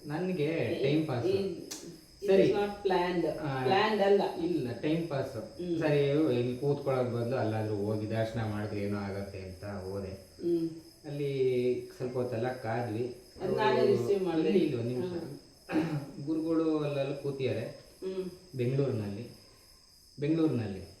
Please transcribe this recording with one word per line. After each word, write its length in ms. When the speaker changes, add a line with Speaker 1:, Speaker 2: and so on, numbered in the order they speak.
Speaker 1:
ನನ್ಗೆ 720
Speaker 2:
ಈ, 40
Speaker 1:
ಟೈಮ್ 240
ಪಾಸ್. 180
Speaker 2:
ಈ, 60
it 960
Speaker 1:
ಸರಿ. 160
Speaker 2:
is 60
not 200
planned. 540
Speaker 1:
ಆ, 240
Speaker 2:
ಪ್ಲ್ಯಾನ್ಡ್ 380
ಅಲ್ಲ. 200
Speaker 1:
ಇಲ್ಲ, 280
ಟೈಮ್ 360
ಪಾಸ್. 300
Speaker 2:
ಹ್ಮ್. 420
Speaker 1:
ಸರಿ, 300
ಇಲ್ಲಿ 180
ಕೂತ್ಕೊಳ್ಳೋಕ್ 520
ಬದಲು 260
ಅಲ್ಲಾದ್ರೂ 400
ಹೋಗಿ 340
ದರ್ಶನ 420
ಮಾಡಿದ್ರೆ 300
ಏನೋ 160
ಆಗತ್ತೆ 440
ಅಂತ 220
ಹೋದೆ. 480
Speaker 2:
ಹ್ಮ್. 260
Speaker 1:
ಅಲ್ಲಿ 260
ಸ್ವಲ್ಪ 200
ಹೊತ್ತೆಲ್ಲ 360
ಕಾದ್ವಿ. 600
Speaker 2:
ಅದ್ 160
ನಾನೇ 220
Speaker 1:
ಅವ್ರು 120
Speaker 2:
ರಿಸೀವ್ 360
ಮಾಡ್ದೆ. 200
Speaker 1:
ಇಲ್ಲಿ, 120
ಇಲ್ಲಿ 180
ಒಂದ್ 100
ನಿಮಿಷ. 360
Speaker 2:
ಹಾ. 440
Speaker 1:
ಗುರುಗಳು 540
ಅಲ್ಲೆಲ್ಲ 340
ಕೂತಿದ್ದಾರೆ 480
Speaker 2:
ಹ್ಮ್. 260
Speaker 1:
ಬೆಂಗಳೂರಿನಲ್ಲಿ. 760
ಬೆಂಗಳೂರಿನಲ್ಲಿ. 800